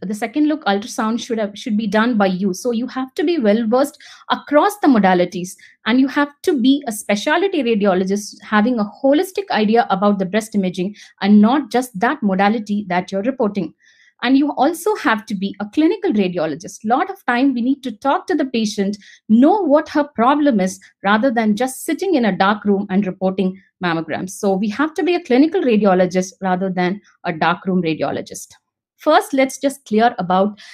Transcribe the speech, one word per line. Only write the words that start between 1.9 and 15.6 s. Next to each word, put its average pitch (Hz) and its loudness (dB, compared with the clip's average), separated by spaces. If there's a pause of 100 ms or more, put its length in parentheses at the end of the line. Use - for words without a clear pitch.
by 202 4
you. 190 -2
So 240 -4
you 240 -4
have 262 -8
to 381 -4
be 339 0
well 220 0
versed 262 0 (340)
across 311 0
the 349 2
modalities, 185 2 (360)
and 240 2
you 269 2
have 294 -2 (140)
to 311 0
be 277 4
a 226 -4
specialty 302 0
radiologist 202 0
having 220 2
a 208 -4 (120)
holistic 359 2
idea 214 2
about 196 2
the 190 -2
breast 214 -4
imaging 185 -4 (240)
and 202 6
not 240 4
just 247 -4
that 262 0
modality 202 0
that 180 -4
you're 196 -4
reporting. 214 -2 (500)
And 254 4
you 277 2
also 339 0
have 220 -2
to 214 -8
be 196 -6